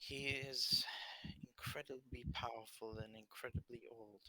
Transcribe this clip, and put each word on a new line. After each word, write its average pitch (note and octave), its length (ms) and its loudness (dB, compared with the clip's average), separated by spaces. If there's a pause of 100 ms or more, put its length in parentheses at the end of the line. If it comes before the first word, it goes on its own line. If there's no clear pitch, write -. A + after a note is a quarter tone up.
He C#3 260 0 (220)
is - 340 6 (600)
incredibly C3 880 -4
powerful A2+ 680 0
and A2 160 -4
incredibly A#2 680 -4 (100)
old. G#2+ 380 -12